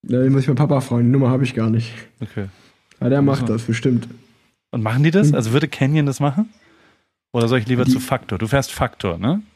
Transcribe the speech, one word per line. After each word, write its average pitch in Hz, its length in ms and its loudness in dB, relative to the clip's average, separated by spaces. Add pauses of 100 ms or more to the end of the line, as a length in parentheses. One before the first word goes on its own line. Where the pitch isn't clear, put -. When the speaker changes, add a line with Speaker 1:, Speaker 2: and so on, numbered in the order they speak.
Speaker 1:
Ja, 123 160 0
die 131 60 2
muss 135 140 4
ich - 40 0
meinen 139 100 0
Papa 143 240 2
fragen. 120 240 0
Die 120 40 4
Nummer 135 220 4
hab 127 100 2
ich 123 140 -2
gar 113 140 0
nicht. 113 220 -2 (300)
Speaker 2:
Okay. 107 240 -10 (540)
Speaker 1:
Aber 123 100 -2
der 139 120 2
Speaker 2:
Muss 139 180 2
Speaker 1:
macht 117 100 -4
Speaker 2:
man 110 80 0
Speaker 1:
das 113 80 -6
bestimmt. 117 420 0 (640)
Speaker 2:
Und 117 120 -4
machen 117 200 0
die 160 80 4
das? 190 180 4
Speaker 1:
Hm. 139 60 2
Speaker 2:
Also 113 180 -2
würde 151 140 2
Canyon 147 380 0
das 139 140 -4
machen? 147 300 0 (840)
Oder 117 140 2
soll 123 120 2
ich 104 80 -6
lieber 127 180 0
Speaker 1:
Die 127 60 2
Speaker 2:
zu 131 80 2
Factor? - 380 -4
Du 110 100 -2
fährst 135 240 0
Factor, 98 460 -4
ne? 139 240 -2 (140)